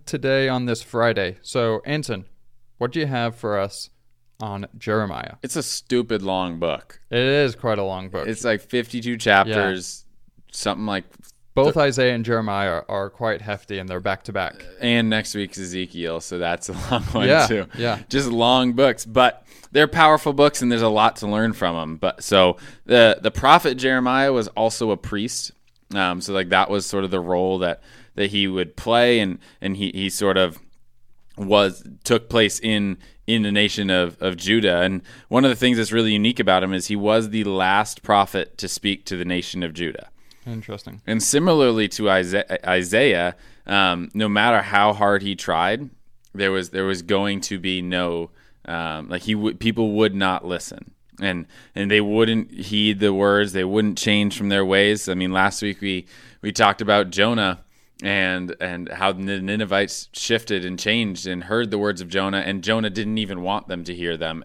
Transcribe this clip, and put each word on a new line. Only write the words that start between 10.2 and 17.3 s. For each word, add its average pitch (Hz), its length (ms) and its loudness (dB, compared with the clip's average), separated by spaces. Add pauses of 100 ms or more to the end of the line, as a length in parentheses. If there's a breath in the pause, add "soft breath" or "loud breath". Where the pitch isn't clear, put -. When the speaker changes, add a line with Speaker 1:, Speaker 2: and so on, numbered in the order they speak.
Speaker 2:
something 107 360 -4
like 98 160 -4 (500)
Speaker 1:
Both 143 220 4
Speaker 2:
th- 156 80 4
Speaker 1:
Isaiah 127 320 2
and 117 100 -4
Jeremiah 107 440 0
are, 82 200 -2
are 98 220 -4
quite 113 300 -4
hefty, 104 360 -8
and 92 100 -8
they're 90 120 -6
back 95 240 -4
to 110 100 -12
back. 95 320 -6 (140)
Speaker 2:
And 117 320 2
next 107 240 -4
week's 98 240 -8
Ezekiel, 87 640 -8
so 90 180 -10
that's 87 300 -4
a 95 40 -8
<laughs> 90 180 -6
long 120 200 0
one 107 160 0
Speaker 1:
Yeah, 147 180 6